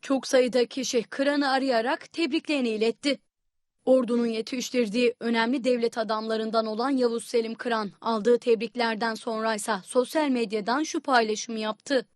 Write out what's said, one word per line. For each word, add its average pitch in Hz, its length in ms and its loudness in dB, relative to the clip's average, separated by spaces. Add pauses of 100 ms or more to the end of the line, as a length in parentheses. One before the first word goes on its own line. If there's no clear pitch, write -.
Çok 262 260 -2
sayıda 247 380 2
kişi 240 380 -4
Kıran'ı 285 460 0
arayarak 262 640 0
tebriklerini 294 560 -2
iletti. 226 500 0 (640)
Ordu'nun 240 420 4
yetiştirdiği 233 920 0
önemli 233 440 0
devlet 233 340 0
adamlarından 220 680 -2
olan 220 240 -2
Yavuz 240 340 0
Selim 226 300 -2
Kıran 220 380 -4 (100)
aldığı 226 380 2
tebriklerden 226 760 0
sonraysa 220 680 -4
sosyal 285 440 0
medyadan 233 540 0
şu 311 180 -4
paylaşımı 226 580 0
yaptı. 214 460 -2 (100)